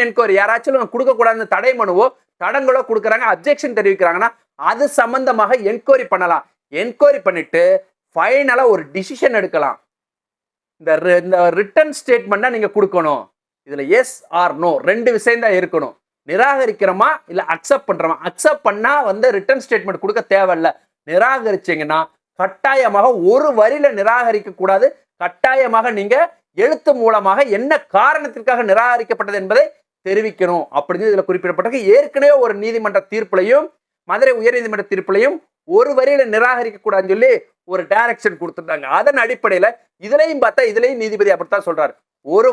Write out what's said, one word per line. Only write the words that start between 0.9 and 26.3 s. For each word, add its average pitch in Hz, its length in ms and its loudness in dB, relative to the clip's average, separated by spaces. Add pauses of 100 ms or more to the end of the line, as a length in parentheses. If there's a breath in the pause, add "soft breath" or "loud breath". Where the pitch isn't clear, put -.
கொடுக்க 254 200 0
கூடாதுன்னு 226 420 0
தடை 240 240 0
மனுவோ 196 260 0 (380)
தடங்களோ 254 460 0
கொடுக்குறாங்க, 220 440 -2
அப்ஜெக்ஷன் 247 460 -4
தெரிவிக்கிறாங்கன்னா 190 500 0 (400)
அது 233 160 0 (140)
சம்பந்தமாக 240 580 0 (140)
என்கொயரி 254 420 2
பண்ணலாம். 175 320 0 (280)
என்கொயரி 247 540 0
பண்ணிட்டு 170 360 -2 (520)
ஃபைனலா 254 480 0 (100)
ஒரு 175 100 -2 (120)
டிசிஷன் 240 440 -4
எடுக்கலாம். 147 380 -2 (1040)
இந்த 160 100 -2 (120)
ரி-, 180 220 2
இந்த 185 120 0 (220)
ரிட்டன் 294 400 0
ஸ்டேட்மெண்ட்டை 214 560 0
நீங்க 214 200 -2
கொடுக்கணும். 170 480 0 (440)
இதுல 139 160 -8 (100)
yes 247 160 2 (320)
or 175 80 2 (140)
no 175 80 2 (180)
ரெண்டு 226 260 0
விஷயம் 233 300 0
தான் 208 140 2
இருக்கணும். 160 340 -4 (340)
நிராகரிக்கிறோமா 220 800 0 (240)
இல்ல 180 100 -6 (120)
அக்செப்ட் 269 360 -2
பண்றோமா? 160 260 -2 (120)
அக்செப்ட் - 400 -2
பண்ணா 214 240 0 (160)
வந்து 208 280 0
ரிட்டன் 254 280 -2
ஸ்டேட்மெண்ட் 180 400 -4
கொடுக்க 208 180 -2 (120)
தேவையில்ல. 185 340 2 (400)
நிராகரிச்சீங்கன்னா 180 920 -2 (400)
கட்டாயமாக 220 680 0 (240)
ஒரு 285 180 2 (100)
வரியில 277 300 4 (100)
நிராகரிக்க 220 640 0
கூடாது. 190 260 2 (360)
கட்டாயமாக 240 760 0
நீங்க 208 180 -2 (480)